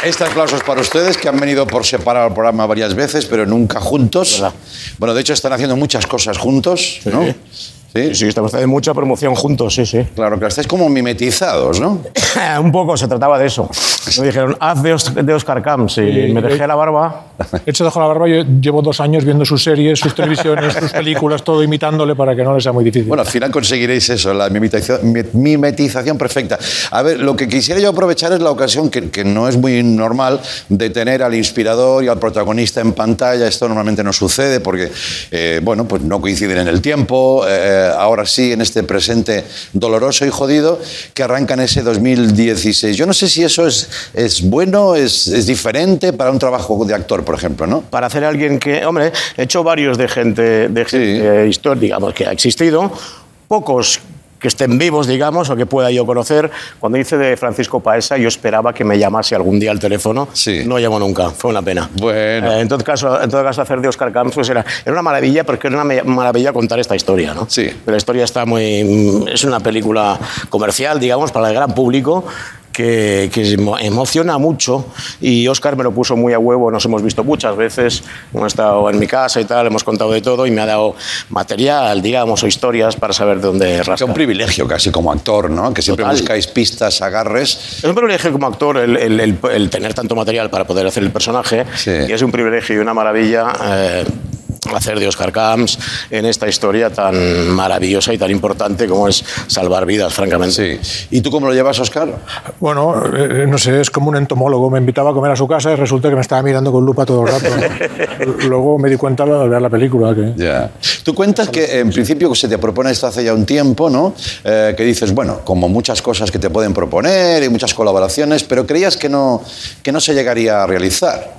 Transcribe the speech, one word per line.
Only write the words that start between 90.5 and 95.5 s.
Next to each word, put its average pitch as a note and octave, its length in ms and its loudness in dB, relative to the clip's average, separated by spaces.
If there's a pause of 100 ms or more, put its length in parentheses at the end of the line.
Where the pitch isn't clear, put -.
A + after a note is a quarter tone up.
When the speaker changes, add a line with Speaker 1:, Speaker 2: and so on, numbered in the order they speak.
Speaker 2:
para F#2+ 160 -2
poder F#2 180 0
hacer F#2+ 160 0
el G2 100 0
personaje, A#2 540 -2 (120)
Speaker 1:
Sí. - 120 -4 (180)
Speaker 2:
y - 40 -2
es A2+ 100 0
un B2 100 0
privilegio A2+ 440 0
y - 20 2
una G#2+ 160 0
maravilla, A2+ 600 0 (120)
eh, F#2+ 400 0 (720)
hacer G#2+ 240 -2
de G2+ 80 0
Óscar G2 240 -2
Camps A2 460 0 (340)